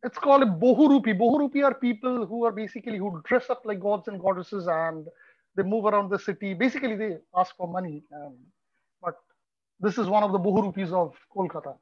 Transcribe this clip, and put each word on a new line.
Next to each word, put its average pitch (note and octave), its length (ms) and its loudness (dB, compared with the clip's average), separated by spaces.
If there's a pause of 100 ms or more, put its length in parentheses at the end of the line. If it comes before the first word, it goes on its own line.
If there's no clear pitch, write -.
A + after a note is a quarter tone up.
It's - 160 -8
called C#4 240 6
a C4+ 40 4
bohurupi. A3 720 4
Bohurupi C#4 460 2
are C4+ 100 4
people B3 520 -2
who A#3 180 -6
are A3+ 80 0
basically, G#3+ 460 -8
who F#3 260 -6
dress B3+ 260 0
up - 140 -4
like G#3 160 -6
gods G#3 280 -2
and G3 120 -10
goddesses, F#3 480 -2
and D#3+ 380 -2 (500)
they F#3+ 60 0
move G3+ 240 0
around G3+ 240 2
the G3 80 0
city. G3 340 -6
Basically, A#3+ 440 0
they G3 200 -6 (180)
ask F3+ 220 0
for F3+ 100 -10
money. E3+ 380 -8 (100)
Um, D3 220 -16 (640)
but F3 140 -8 (680)
this F#3+ 180 -2
is G#3+ 100 0
one G#3 140 4
of G3+ 100 0
the G3 60 0
bohurupis F#3+ 540 0
of F3+ 220 -2 (200)
Kolkata. D#3 480 -6